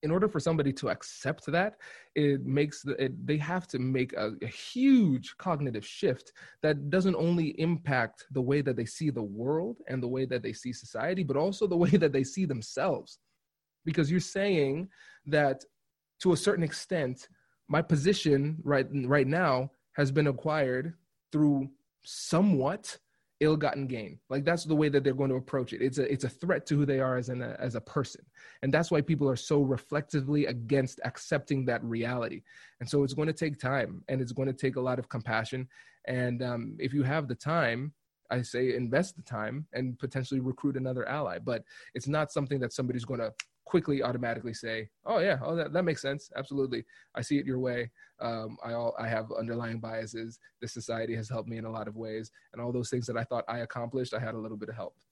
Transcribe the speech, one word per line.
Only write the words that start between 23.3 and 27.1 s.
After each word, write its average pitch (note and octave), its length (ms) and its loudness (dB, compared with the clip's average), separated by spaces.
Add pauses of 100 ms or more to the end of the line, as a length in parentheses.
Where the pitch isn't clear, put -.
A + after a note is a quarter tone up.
ill-gotten D3 460 2
gain. A2+ 320 -8 (100)
Like, C#3 140 0
that's E3 220 2
the D#3 100 2
way D3+ 140 4
that C#3 140 4
they're C3+ 100 2
going C3+ 160 0
to C3 80 2
approach B2+ 360 -4
it. - 80 -4
It's C3 160 0
a, C3 140 0
it's C#3 140 -2
a B2+ 40 0
threat F3 380 -2
to D3+ 80 2
who C#3+ 100 4
they C3+ 140 2
are C3 180 0